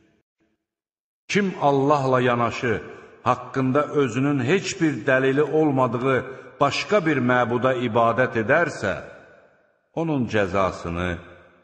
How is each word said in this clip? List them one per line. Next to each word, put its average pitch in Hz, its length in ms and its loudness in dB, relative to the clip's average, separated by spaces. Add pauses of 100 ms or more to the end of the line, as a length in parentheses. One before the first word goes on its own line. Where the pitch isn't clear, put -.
(1300)
Kim 190 340 0
Allahla 139 600 2
yanaşı, 120 600 0 (400)
haqqında 131 640 0
özünün 139 560 0
heç 165 380 0
bir 156 120 2 (120)
dəlili 135 360 2
olmadığı 135 760 2 (420)
başqa 170 460 0
bir 151 120 2
məbuda 123 540 2 (160)
ibadət 117 560 2
edərsə, 135 500 0 (1000)
onun 151 340 -2
cəzasını 90 840 -2 (540)